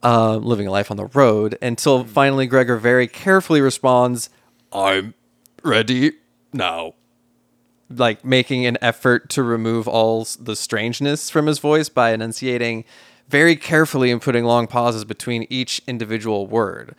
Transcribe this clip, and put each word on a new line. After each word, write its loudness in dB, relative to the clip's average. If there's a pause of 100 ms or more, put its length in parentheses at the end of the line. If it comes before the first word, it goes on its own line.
uh, 2
living -2
a -4
life -2
on -8
the -8
road, 2
until 0
finally 0
Gregor 2
very 2
carefully 2
responds, 2 (420)
I'm -2 (480)
ready 0 (400)
now. -6 (960)
Like, -2
making 0
an 0
effort 0
to -2
remove -2
all 2
s-, -10
the -8
strangeness -4
from 0
his 0
voice 0
by 2
enunciating -4 (440)
very 4
carefully 0
and -2
putting 0
long 2
pauses -2
between -8
each -6
individual -4
word. -4